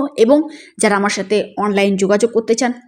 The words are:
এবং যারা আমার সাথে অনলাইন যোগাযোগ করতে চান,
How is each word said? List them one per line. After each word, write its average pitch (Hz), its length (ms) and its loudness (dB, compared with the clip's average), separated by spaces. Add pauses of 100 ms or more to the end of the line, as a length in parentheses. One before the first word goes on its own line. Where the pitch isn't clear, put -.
(180)
এবং 233 200 4 (440)
যারা 208 140 2
আমার 202 140 0
সাথে 202 480 -4
অনলাইন 196 400 0
যোগাযোগ 202 340 2
করতে 226 240 -2
চান, 247 160 -2 (160)